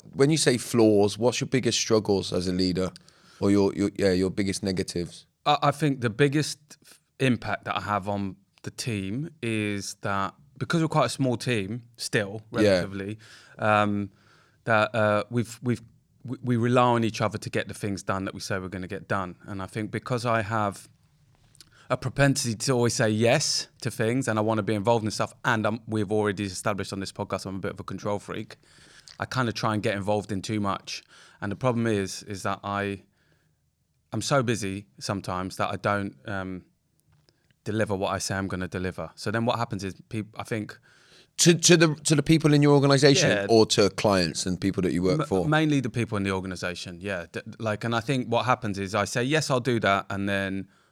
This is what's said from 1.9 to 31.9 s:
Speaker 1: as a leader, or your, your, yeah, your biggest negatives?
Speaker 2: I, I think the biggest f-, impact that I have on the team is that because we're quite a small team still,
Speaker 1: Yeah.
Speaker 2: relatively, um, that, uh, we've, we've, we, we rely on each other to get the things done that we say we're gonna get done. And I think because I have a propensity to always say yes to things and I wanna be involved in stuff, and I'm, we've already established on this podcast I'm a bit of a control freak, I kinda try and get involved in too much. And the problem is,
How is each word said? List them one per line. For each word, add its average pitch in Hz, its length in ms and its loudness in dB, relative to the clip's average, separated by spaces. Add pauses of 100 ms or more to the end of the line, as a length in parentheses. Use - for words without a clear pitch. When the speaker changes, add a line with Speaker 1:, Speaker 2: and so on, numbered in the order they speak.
Speaker 1:
as 92 160 -2
a 92 60 0
leader, 92 380 0 (500)
or 101 100 4
your, 101 240 4
your, 101 220 0
yeah, 98 160 2
your 92 180 2
biggest 95 320 -2
negatives? 90 640 -4 (200)
Speaker 2:
I, 151 180 2
I 143 80 4
think 139 300 -2
the 120 80 0
biggest 143 480 0 (240)
f-, - 180 -20 (200)
impact 113 460 0
that 101 100 -4
I 101 60 -4
have 101 260 -2
on 98 280 -4 (280)
the - 80 -10
team 110 580 -6 (140)
is 104 580 -4
that 98 320 -2 (240)
because 165 240 -2
we're 160 60 2
quite 151 180 2
a 117 40 0
small 123 280 -2
team 117 460 -4 (140)
still, 107 440 -4 (100)
Speaker 1:
Yeah. 120 100 -4
Speaker 2:
relatively, 98 580 0 (400)
um, 104 500 2 (540)
that, 107 320 2
uh, 104 340 4
we've, 117 320 -4
we've, 123 220 -2 (420)
we, 123 160 -10
we 120 160 0
rely 120 240 4 (160)
on 113 60 2
each 110 180 -2
other 104 160 -2
to - 140 -10
get - 160 -4
the 104 80 -10
things 101 260 -6
done 95 240 -4
that - 80 -8
we 95 60 -12
say - 180 -6
we're 92 120 -8
gonna 92 180 -8
get 90 200 -10
done. 95 280 -4 (100)
And 98 160 -10
I 95 60 -10
think 107 240 -8
because 117 340 -4
I 113 160 2
have 104 480 -4 (1000)
a 131 40 0
propensity 131 600 0
to - 180 -4
always 120 220 2
say 113 120 2
yes 113 600 2 (140)
to 117 100 -4
things 120 360 -2
and 110 120 0
I - 20 2
wanna 110 220 0
be 110 100 0
involved 107 320 2
in 110 60 -2
stuff, 110 200 -4 (140)
and 113 220 0
I'm, 107 200 -2
we've 107 240 -2
already 104 340 0
established 98 460 -6
on 98 100 -6
this 92 100 -10
podcast 98 340 -6
I'm 95 120 -8
a - 20 -8
bit 90 140 -8
of 92 60 -16
a 95 40 -12
control 101 340 -6
freak, 95 380 -10 (640)
I 98 80 -4
kinda 120 260 -2
try 110 220 -2
and 101 80 -2
get 107 120 0
involved 101 360 -2
in 95 100 -4
too 107 180 -4
much. - 440 -6 (360)
And 101 120 -6
the 98 40 -6
problem 117 300 0
is, 101 380 -2